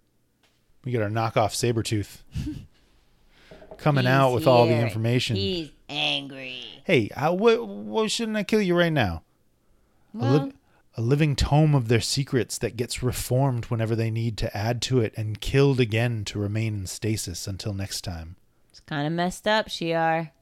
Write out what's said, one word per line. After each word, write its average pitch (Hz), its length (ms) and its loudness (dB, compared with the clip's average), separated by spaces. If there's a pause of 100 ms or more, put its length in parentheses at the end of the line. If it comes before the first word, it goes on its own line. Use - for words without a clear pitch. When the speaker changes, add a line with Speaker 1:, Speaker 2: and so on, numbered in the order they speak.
(840)
Speaker 1:
We 127 60 -6
get 120 100 0
our 104 80 0
knockoff 113 460 0
Sabretooth 113 640 -2 (160)
Speaker 2:
<laughs> - 1400 -14
Speaker 1:
coming 143 280 4
Speaker 2:
He's 127 60 4
Speaker 1:
out 135 220 6
with 113 140 2
all 120 180 8
the 117 100 4
Speaker 2:
here. 117 80 2
Speaker 1:
information. 117 520 0
Speaker 2:
He's 180 360 -2 (180)
angry. 139 720 -6 (220)
Speaker 1:
Hey, 131 300 4
how, 156 200 0
wh-, 214 720 0
wh-, 202 40 -2
shouldn't 220 280 -4
I 202 60 -2
kill 214 180 2
you 175 160 2
right 170 160 4
now? 95 300 0 (920)
A 214 40 -12
li-, 220 60 -4 (160)
Speaker 2:
Well 139 120 -4 (440)
Speaker 1:
a 117 60 -6
living 143 340 2
tome 151 380 4
of 127 140 2
their 113 120 4
secrets - 600 -2
that 110 180 -4
gets - 240 -6
reformed 123 640 0
whenever 113 300 -2
they 113 160 0
need 113 260 -2
to - 180 -4
add 113 240 -2
to 131 200 2
it 110 180 0
and 107 240 -6
killed 139 380 2
again 113 440 0
to - 140 -8
remain 107 380 -2
in 95 100 -6
stasis 104 640 -6
until 101 260 -6
next 98 280 -8
time. 85 340 -12 (340)
Speaker 2:
It's - 120 -20
kinda 151 280 -4
messed 175 380 -2
up, 214 220 0
Shi'ar. 165 600 -2 (120)